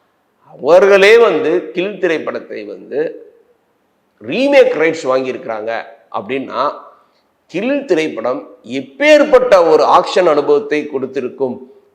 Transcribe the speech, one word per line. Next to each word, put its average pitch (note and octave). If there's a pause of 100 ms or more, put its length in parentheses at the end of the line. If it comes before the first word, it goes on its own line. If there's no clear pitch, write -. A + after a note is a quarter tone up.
(600)
அவர்களே G3
வந்து E3
கில் F#3
திரைப்படத்தை A#2+
வந்து G2+ (1040)
ரீமேக் B3+
ரைட்ஸ் D#3+
வாங்கியிருக்கிறாங்க A2+ (300)
அப்படின்னா, A#2 (760)
கில் B3
திரைப்படம் C#3+ (100)
எப்பேற்பட்ட B3
ஒரு D3+
ஆக்ஷன் F3
அனுபவத்தை D3
கொடுத்திருக்கும் B2+ (220)